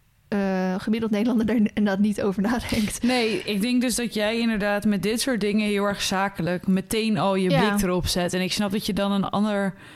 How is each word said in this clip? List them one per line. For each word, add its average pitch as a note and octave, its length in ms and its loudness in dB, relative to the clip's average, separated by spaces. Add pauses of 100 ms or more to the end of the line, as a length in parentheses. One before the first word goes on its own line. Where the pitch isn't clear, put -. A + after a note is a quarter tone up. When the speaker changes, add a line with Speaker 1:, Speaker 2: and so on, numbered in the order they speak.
(280)
Speaker 1:
eh, F#3+ 500 0
gemiddeld A3 340 -2
Nederlander A3 340 2
daar G#3+ 100 0
inderdaad G3+ 440 2
niet G#3 220 2
over G3 200 0
nadenkt. G#3 640 -2
Speaker 2:
Nee, A#3+ 400 0
ik G3+ 180 -2
denk B3 200 2
dus A#3 140 0
dat A#3+ 180 -4
jij G#3+ 260 0
inderdaad G#3 460 0
met G#3 180 2
dit A3+ 180 0
soort A#3+ 200 0
dingen G#3 260 0
heel G3+ 180 0
erg G3+ 160 -2
zakelijk F#3 680 -2
meteen G#3+ 500 0
al F#3+ 180 2
je F#3 140 2
Speaker 1:
Ja. F#3 200 4
Speaker 2:
blik G3+ 120 2
erop F3+ 260 0
zet. F3+ 260 -2
En F#3 80 0
ik F3+ 100 -2
snap G#3 200 -2
dat G#3+ 140 -2
je A3 80 -2
dan G3+ 180 0
een G3 120 0
ander, G3+ 500 0 (220)